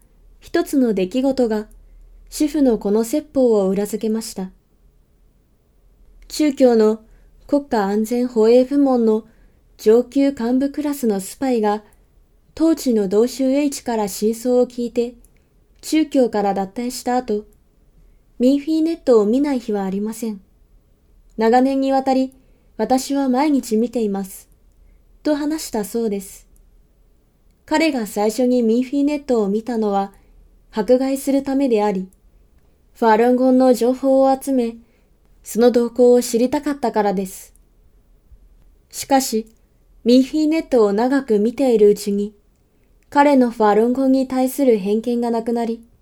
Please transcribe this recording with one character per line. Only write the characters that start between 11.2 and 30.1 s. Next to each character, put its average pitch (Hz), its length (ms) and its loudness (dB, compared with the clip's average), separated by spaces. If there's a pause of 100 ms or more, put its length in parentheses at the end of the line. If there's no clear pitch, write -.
パ 269 120 -4
イ 247 100 0
が、 208 240 -2 (720)
統 320 200 2
治 254 180 -2
の 208 140 0
同 208 180 2
州 262 260 -2
H 285 300 -2
か 233 160 -4
ら 208 100 -2
真 214 280 -2
相 247 260 0
を 247 60 -4
聞 240 180 -8
い 226 60 -10
て、 240 240 -4 (680)
中 311 240 -2
共 262 240 2
か 208 140 -2
ら 196 100 0
脱 190 140 -4
退 240 240 -10
し - 120 -14
た 247 140 -2
後、 214 280 -4 (920)
ミ 262 200 2
ン - 20 -4
フ 285 80 -8
ィ 320 140 -2
ー - 20 0
ネ 330 100 -2
ッ 320 80 -10
ト 233 180 4
を 208 60 2
見 240 160 0
な 294 120 -2
い 254 60 -4
日 226 140 -8
は 202 100 -4
あ 190 60 -6
り 196 100 -6
ま 214 140 -8
せ 226 160 -10
ん。 208 100 -12 (960)
長 226 240 4
年 269 200 0
に 269 100 0
わ 269 120 0
た 269 100 0
り、 262 220 -2 (440)
私 262 360 -2
は 277 120 -2
毎 262 220 0
日 247 260 -2
見 226 140 0
て 233 140 -4
い 214 40 -2
ま 196 160 -4
す。 - 240 -16 (760)
と 302 120 0
話 302 280 -6
し - 80 -14
た 214 120 -4
そ 233 200 -6
う 226 80 -2
で 202 100 -6
す。 - 260 -20 (1200)
彼 311 260 0
が 240 140 -6
最 208 240 -4
初 247 160 -2
に 247 160 2
ミ 226 200 0
ン - 20 -6
フ 269 140 -6
ィ 285 40 0
ー - 20 0
ネ 294 120 -2
ッ 285 80 -10
ト 240 180 0
を 202 80 -2
見 214 140 -4
た 233 160 -6
の 214 120 -2
は、 196 220 -4 (580)